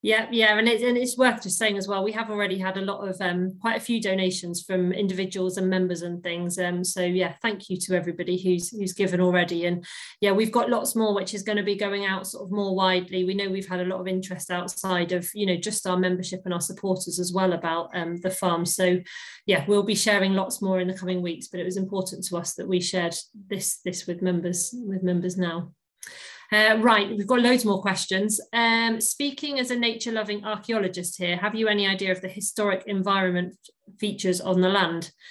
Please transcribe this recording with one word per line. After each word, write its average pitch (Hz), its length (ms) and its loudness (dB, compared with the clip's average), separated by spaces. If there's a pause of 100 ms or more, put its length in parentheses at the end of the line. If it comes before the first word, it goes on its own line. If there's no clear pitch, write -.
Yeah, 220 280 2
yeah, 220 260 6
and 220 120 4
it's, 226 160 4
and 247 120 4
it's 247 220 0
worth 247 240 4
just 185 160 -2
saying 208 200 2
as 190 100 -4
well, 196 160 0
we 214 80 -2
have 220 180 -6
already 196 280 0
had 190 180 -2
a 196 60 -4
lot 196 260 -6
of, 185 120 -8
um, 185 400 -2
quite 226 180 0
a 226 60 -8
few 226 160 0
donations 185 640 0
from 185 300 0
individuals 185 640 -2
and 190 120 0
members 185 340 0
and 175 200 -6
things. 175 380 -4
Um, 180 240 -2
so 185 180 -4
yeah, 180 400 0
thank 208 260 -4
you 185 100 -2
to 185 180 0
everybody 175 440 -2
who's, 180 280 0
who's 196 240 -4
given 180 280 0
already. 175 460 4
And 175 180 0 (360)
yeah, 202 100 4
we've 214 220 4
got 240 180 2
lots - 240 0
more, 220 180 2
which 202 220 -2
is 190 80 -6
gonna 208 220 0
be 202 100 2
going 202 300 -2
out 190 240 -2
sort - 160 -10
of 185 80 -6
more 196 240 0
widely. 185 480 2
We 190 100 0
know 196 140 0
we've 190 200 -4
had 180 120 -2
a 180 60 0
lot 185 120 -2
of 180 80 -6
interest 185 420 -4
outside 180 640 -2
of, 180 240 -2
you 208 120 0
know, 175 100 2
just 175 320 -4
our 180 80 2
membership 185 480 0
and 180 100 -2
our 170 60 -2
supporters 185 580 -4
as 180 140 -2
well 185 220 2
about, 165 380 -2
um, 175 260 -4
the 185 120 -2
farm. 175 340 0
So 180 360 2 (460)
yeah, 170 200 4
we'll 202 160 6
be 208 140 2
sharing 196 380 4
lots 190 280 -2
more 185 160 2
in 180 80 0
the 185 80 -2
coming 185 260 -4
weeks, 170 280 -6
but 180 100 -8
it 180 60 -4
was 185 140 -4
important 190 480 -4
to 175 100 -4
us - 180 -6
that - 140 -8
we 185 120 2
shared 170 360 -2 (320)
this, - 360 -4
this 180 220 -6
with 180 160 -4
members, 175 500 0
with 196 300 -6
members 180 340 0
now. 170 360 -4 (800)
Uh, 214 260 6
right, 214 300 6
we've 202 180 -4
got 247 140 4
loads 247 240 6
more 196 180 4
questions. 196 580 0 (120)
Um, 226 480 2
speaking 285 580 -2
as 247 140 -2
a 240 40 0
nature-loving 220 680 -2
archaeologist 208 760 -2
here, 175 180 0
have 214 200 -2
you 220 100 2
any 202 220 2
idea 190 240 0
of 185 80 0
the 190 80 -10
historic 196 580 -2
environment 190 720 0 (420)
features 185 420 0
on 185 200 2
the 185 80 6
land? 170 420 2 (200)